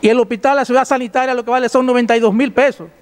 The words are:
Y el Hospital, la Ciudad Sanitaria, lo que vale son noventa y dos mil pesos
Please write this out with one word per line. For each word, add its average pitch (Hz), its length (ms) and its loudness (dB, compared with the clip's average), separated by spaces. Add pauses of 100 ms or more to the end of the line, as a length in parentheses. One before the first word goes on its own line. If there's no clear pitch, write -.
Y 214 80 4
el 247 100 2
Hospital, 247 360 0
la 277 100 -2
Ciudad 254 180 0
Sanitaria, 254 480 -4
lo 247 100 -6
que 226 80 -8
vale 247 200 0
son 254 160 0
noventa 247 280 2
y 233 60 2
dos 214 140 2
mil 240 180 0
pesos 247 360 -2 (140)